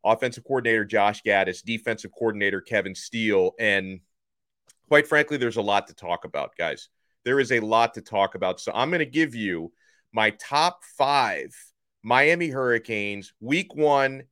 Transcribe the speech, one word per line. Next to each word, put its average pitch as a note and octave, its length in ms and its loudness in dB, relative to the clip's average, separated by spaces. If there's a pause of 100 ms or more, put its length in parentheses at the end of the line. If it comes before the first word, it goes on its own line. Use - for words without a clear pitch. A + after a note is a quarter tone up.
offensive A2+ 400 0
coordinator A2+ 420 0
Josh G#2 360 2
Gattis, G2 400 2
defensive A2 560 -6
coordinator G2+ 440 -2
Kevin G2 320 -4
Steele, G2+ 680 0
and F#2+ 400 0 (880)
quite D3 180 4
frankly, D3 300 2
there's A#2 220 -2
a G#2+ 40 -2
lot G2+ 260 0
to E2 60 -20
talk F2 300 -6
about, - 320 -8
guys. D#2+ 320 -6 (380)
There C3+ 140 2
is B2 120 0
a A#2 80 2
lot A2+ 340 2
to G#2+ 60 -12
talk G2 360 -2
about. F#2 220 -4
So - 160 -8
I'm C3 160 0
gonna E3+ 140 0
give C3+ 300 -2
you F2+ 360 -6 (420)
my A2 180 2
top D#3 520 -2 (140)
five B2 560 0 (520)
Miami D#3 440 2
Hurricanes A2+ 920 -2
week D#3 340 -4
one C3+ 580 2